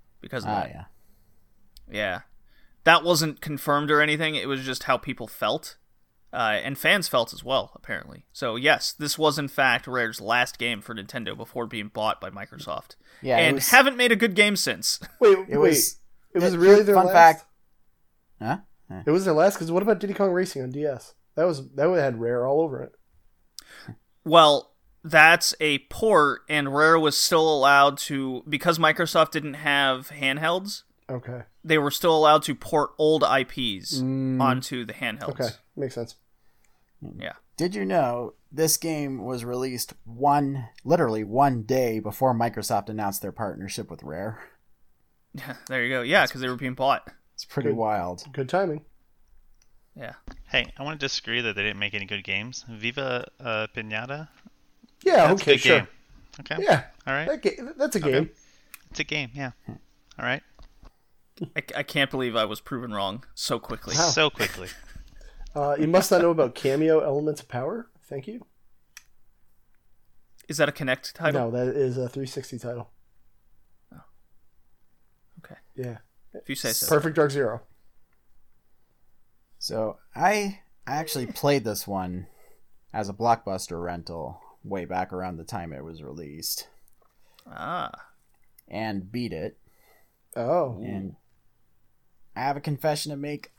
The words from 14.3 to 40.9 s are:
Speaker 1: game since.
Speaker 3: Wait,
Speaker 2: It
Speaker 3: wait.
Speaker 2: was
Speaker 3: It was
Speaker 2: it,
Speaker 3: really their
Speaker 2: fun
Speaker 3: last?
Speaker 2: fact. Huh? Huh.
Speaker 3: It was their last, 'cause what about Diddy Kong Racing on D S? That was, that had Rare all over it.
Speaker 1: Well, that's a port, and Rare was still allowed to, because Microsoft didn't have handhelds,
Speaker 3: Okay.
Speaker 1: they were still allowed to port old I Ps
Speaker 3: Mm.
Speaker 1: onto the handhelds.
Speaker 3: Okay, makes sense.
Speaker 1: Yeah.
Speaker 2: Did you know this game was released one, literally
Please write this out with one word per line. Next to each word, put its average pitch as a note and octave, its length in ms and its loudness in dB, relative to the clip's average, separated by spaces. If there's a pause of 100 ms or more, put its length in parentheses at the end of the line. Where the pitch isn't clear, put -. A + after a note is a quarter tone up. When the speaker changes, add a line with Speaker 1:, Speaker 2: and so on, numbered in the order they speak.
Speaker 1:
game G#3 220 4
since. - 420 -2 (220)
Speaker 3:
Wait, G3 160 8 (100)
Speaker 2:
It C#3+ 100 -2
Speaker 3:
wait. F#3+ 120 6
Speaker 2:
was - 300 2 (340)
Speaker 3:
It F3+ 100 2
was F#3 100 4
Speaker 2:
it, E3+ 40 0
Speaker 3:
really G3 260 10
their G3 120 6
Speaker 2:
fun F#3 120 8
Speaker 3:
last? F3+ 60 0
Speaker 2:
fact. E3 320 10 (960)
Huh? B2 160 -4 (340)
Huh. F#2 140 -14
Speaker 3:
It D3 60 0
was F#3 140 2
their F3 80 2
last, F3 240 4
'cause E3 140 -6
what F3+ 100 2
about G3+ 180 2
Diddy G3+ 140 -4
Kong G3 180 2
Racing F3+ 300 -2
on B2+ 100 -6
D C#3+ 140 -4
S? C3 280 -6 (220)
That D#3+ 100 2
was, C#3+ 260 -2
that C#3+ 180 2
had C#3 300 2
Rare A#2+ 260 0
all C#3 160 2
over C3 220 -4
it. - 80 -16 (1300)
Speaker 1:
Well, D#3 480 6 (320)
that's D#3+ 560 6
a D3 180 0 (100)
port, D3+ 600 4
and C#3+ 260 0
Rare D#3+ 240 6
was D3+ 180 2
still D#3+ 320 4
allowed C#3 500 6
to, C3+ 500 -6
because D#3 280 0
Microsoft D#3+ 540 2
didn't D3+ 220 -6
have C#3 560 0
handhelds, D#3+ 760 -2 (260)
Speaker 3:
Okay. B2 340 -10 (200)
Speaker 1:
they D#3+ 140 2
were C#3+ 140 2
still E3 260 2
allowed D3+ 260 8
to C#3 120 -4
port - 420 0
old D#3 260 4
I C3 220 4
Ps A#2+ 560 -6
Speaker 3:
Mm. C3 400 -2
Speaker 1:
onto B2+ 420 0
the G#2+ 100 -10
handhelds. A#2+ 360 -8 (100)
Speaker 3:
Okay, A#2+ 100 -2 (280)
makes C#3 180 -6
sense. A#2 200 -8 (1040)
Speaker 1:
Yeah. - 140 -12 (220)
Speaker 2:
Did F3+ 200 -4
you G3 100 -4
know B2 480 -2 (180)
this D#3 260 0
game C#3+ 460 -6
was A#2+ 220 -6
released B2 480 -6 (120)
one, C#3 640 0 (140)
literally B2+ 400 2